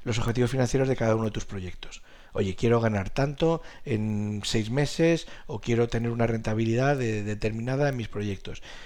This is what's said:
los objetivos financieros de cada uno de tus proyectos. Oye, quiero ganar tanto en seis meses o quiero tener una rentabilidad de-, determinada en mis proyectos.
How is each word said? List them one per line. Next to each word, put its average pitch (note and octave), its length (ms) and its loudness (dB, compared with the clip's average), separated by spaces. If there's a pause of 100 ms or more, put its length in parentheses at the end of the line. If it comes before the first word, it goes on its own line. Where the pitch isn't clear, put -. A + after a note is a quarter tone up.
los A#2 160 -2
objetivos A#2+ 320 2
financieros C3 360 2
de B2+ 80 2
cada A2+ 200 4
uno A2 100 0
de G#2 60 0
tus G2+ 120 -4
proyectos. - 600 -10 (280)
Oye, G2+ 240 0
quiero A#2 240 4
ganar G#2+ 300 2
tanto D#3+ 540 0 (220)
en G#2 600 -2
seis A2 240 0
meses D#3 560 2 (220)
o A2 120 -6
quiero A#2 280 2
tener A#2 240 0
una A#2 160 2
rentabilidad A2+ 680 2
de-, A2 280 0
determinada A2+ 640 0
en C3+ 80 -2
mis A2 100 -4
proyectos. G2+ 540 -6 (240)